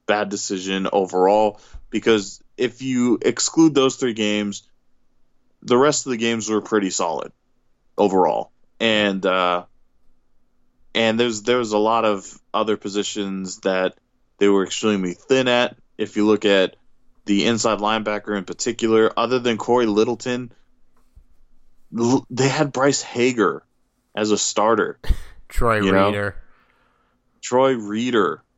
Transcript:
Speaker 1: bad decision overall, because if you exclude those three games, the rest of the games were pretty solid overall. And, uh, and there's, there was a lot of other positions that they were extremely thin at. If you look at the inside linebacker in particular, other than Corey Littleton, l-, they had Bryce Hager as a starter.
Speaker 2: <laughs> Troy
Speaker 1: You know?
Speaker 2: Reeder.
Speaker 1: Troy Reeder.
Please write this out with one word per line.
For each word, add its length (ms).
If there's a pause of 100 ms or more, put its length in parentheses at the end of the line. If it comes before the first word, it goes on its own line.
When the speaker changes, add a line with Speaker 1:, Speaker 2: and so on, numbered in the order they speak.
Speaker 1:
bad 240
decision 600
overall, 680 (300)
because 520 (160)
if 240
you 400
exclude 540
those 220
three 160
games, 500 (1000)
the 160
rest 280
of 60
the 60
games 320
were 120
pretty 300
solid 400 (680)
overall. 540 (280)
And, 460
uh, 400 (1300)
and 240
there's, 240
there 140
was 160
a 40
lot 280
of 340 (140)
other 240
positions 840
that 340 (420)
they 100
were 160
extremely 500
thin 340
at. 280 (220)
If 200
you 80
look 200
at 300 (500)
the 220
inside 320
linebacker 580
in 80
particular, 720
other 220
than 180
Corey 280
Littleton, 680 (1500)
l-, 320
they 200
had 240
Bryce 280
Hager 640 (520)
as 160
a 60
starter. 600 (240)
Speaker 2:
<laughs> 240
Troy 340
Speaker 1:
You 120
know? 140
Speaker 2:
Reeder. 280 (1080)
Speaker 1:
Troy 340
Reeder. 680 (140)